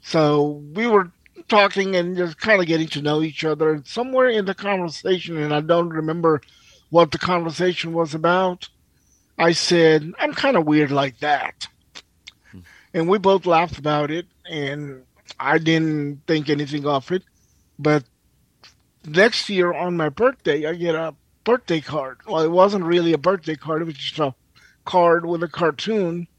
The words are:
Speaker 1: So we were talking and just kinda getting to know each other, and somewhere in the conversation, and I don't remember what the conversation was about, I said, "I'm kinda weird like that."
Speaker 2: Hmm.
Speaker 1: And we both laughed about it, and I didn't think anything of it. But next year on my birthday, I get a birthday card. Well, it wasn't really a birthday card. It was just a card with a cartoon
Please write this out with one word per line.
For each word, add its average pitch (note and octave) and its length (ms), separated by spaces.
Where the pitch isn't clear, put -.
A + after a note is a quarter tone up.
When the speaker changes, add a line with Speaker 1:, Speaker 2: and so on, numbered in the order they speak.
Speaker 1:
So D3 580
we A3 160
were G3 240
talking G3 460
and F3+ 220
just F3 240
kinda G#3 240
getting D#3+ 240
to D3+ 120
know D3+ 220
each D#3+ 220
other, D#3 260
and D3+ 160
somewhere B3+ 420
in A3 160
the F#3+ 100
conversation, F3+ 840
and D3+ 180
I D3+ 60
don't E3+ 300
remember D#3+ 500
what E3 220
the E3 60
conversation E3+ 720
was E3 200
about, F3+ 560
I E3 140
said, D#3+ 720
"I'm D4+ 120
kinda C4+ 280
weird D3+ 320
like C#3 260
that." D3 480
Speaker 2:
Hmm. F#2 80
Speaker 1:
And E3 160
we G#3 100
both F#3+ 280
laughed E3+ 320
about D3 340
it, F3 160
and C#3+ 540
I C#3+ 180
didn't D#3 680
think D3+ 200
anything D3 380
of D3 240
it. F#3 140
But D3 280
next F#3 440
year F3+ 240
on F3 240
my D#3 120
birthday, D#3 580
I D#3+ 80
get E3+ 200
a D#3+ 220
birthday A3 380
card. C3 380
Well, D#3+ 160
it D#3+ 80
wasn't F#3+ 320
really E3+ 280
a D3+ 60
birthday D#3+ 380
card. D#3 260
It E3+ 40
was D#3 100
just - 240
a C#3 160
card E3+ 420
with E3+ 160
a E3+ 60
cartoon F3 800